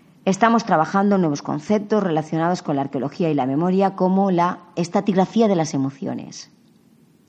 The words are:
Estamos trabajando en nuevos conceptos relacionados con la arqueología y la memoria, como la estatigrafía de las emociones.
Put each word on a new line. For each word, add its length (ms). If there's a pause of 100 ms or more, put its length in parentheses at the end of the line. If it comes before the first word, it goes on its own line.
(240)
Estamos 400
trabajando 520
en 60
nuevos 200
conceptos 600
relacionados 600
con 140
la 60
arqueología 460
y 40
la 140
memoria, 500
como 340
la 280 (180)
estatigrafía 720
de 80
las 160
emociones. 800 (760)